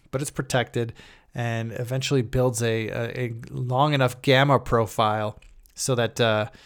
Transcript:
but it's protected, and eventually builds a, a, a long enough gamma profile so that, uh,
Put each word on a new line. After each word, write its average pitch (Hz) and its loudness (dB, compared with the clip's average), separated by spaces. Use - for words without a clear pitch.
but 131 -4
it's - -6
protected, 127 -2
and 117 -4
eventually 131 -2
builds 123 0
a, 113 0
a, 120 -6
a 113 -8
long 131 2
enough 127 0
gamma 135 6
profile 107 0
so - -2
that, 117 0
uh, 110 2